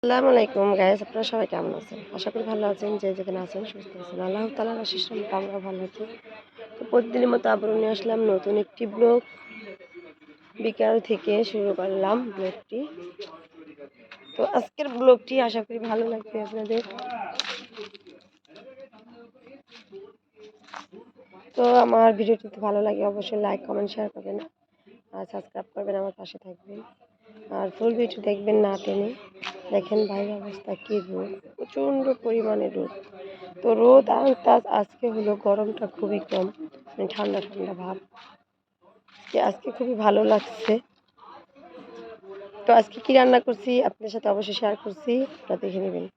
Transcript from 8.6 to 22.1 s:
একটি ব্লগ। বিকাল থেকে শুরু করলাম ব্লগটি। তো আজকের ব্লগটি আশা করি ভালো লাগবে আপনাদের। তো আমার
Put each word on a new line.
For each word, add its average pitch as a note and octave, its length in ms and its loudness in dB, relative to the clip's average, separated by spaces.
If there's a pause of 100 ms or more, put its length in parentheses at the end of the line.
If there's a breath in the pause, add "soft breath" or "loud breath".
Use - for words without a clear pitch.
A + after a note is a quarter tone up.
একটি - 200 -8 (100)
ব্লগ। A#3 260 6 (1400)
বিকাল A3 300 2 (140)
থেকে G#3+ 240 0 (180)
শুরু G3+ 200 0 (100)
করলাম F#3+ 360 0 (200)
ব্লগটি। F#3+ 440 -6 (1600)
তো - 60 0 (160)
আজকের C#4+ 300 -4 (100)
ব্লগটি B3+ 360 6 (120)
আশা A3+ 200 -2
করি A#3 120 -10 (120)
ভালো A3+ 220 0
লাগবে A3 240 -8 (100)
আপনাদের। A3 360 -2 (4000)
তো B3 80 2 (200)
আমার A3+ 240 8 (100)